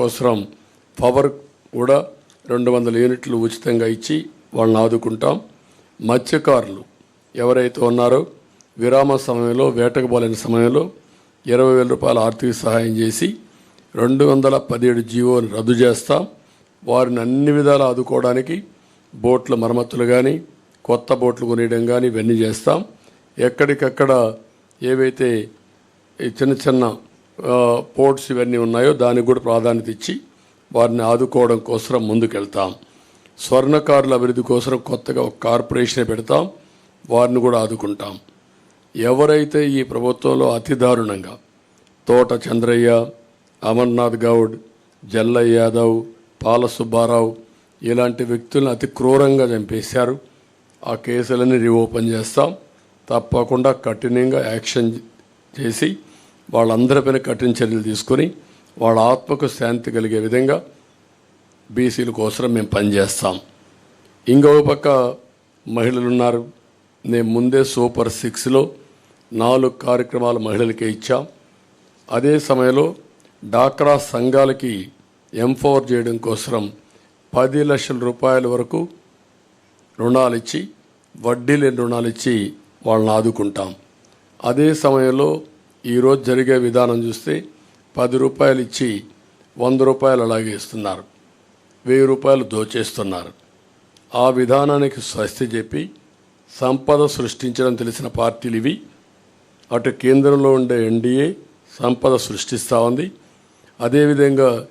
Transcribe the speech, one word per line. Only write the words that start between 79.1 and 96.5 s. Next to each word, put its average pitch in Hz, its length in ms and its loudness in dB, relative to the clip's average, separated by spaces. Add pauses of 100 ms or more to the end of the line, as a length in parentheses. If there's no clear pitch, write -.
రుణాలు 123 420 2
ఇచ్చి, 151 180 -8 (560)
వడ్డీ 120 460 -2
లేని 127 220 0
రుణాలు 117 300 -2
ఇచ్చి 120 220 -2 (520)
వాళ్ళని 110 280 2
ఆదుకుంటాం. 101 540 -2 (720)
అదే 135 280 0 (160)
సమయంలో 135 440 2 (580)
ఈరోజు 127 440 2
జరిగే 131 260 2 (100)
విధానం 120 400 2
చూస్తే - 280 -6 (640)
పది 123 280 -2
రూపాయలు 135 420 2
ఇచ్చి 127 220 -4 (720)
వంద 131 320 0
రూపాయలు 131 380 2
అలాగే 113 320 -4
ఇస్తున్నారు, 98 440 -10 (800)
వెయ్యి 131 260 4
రూపాయలు 135 320 2 (100)
దోచేస్తున్నారు. 107 800 -6 (800)
ఆ 123 140 0 (140)
విధానానికి 139 720 0
స్వస్తి 107 360 -6 (100)
చెప్పి 113 260 -6 (720)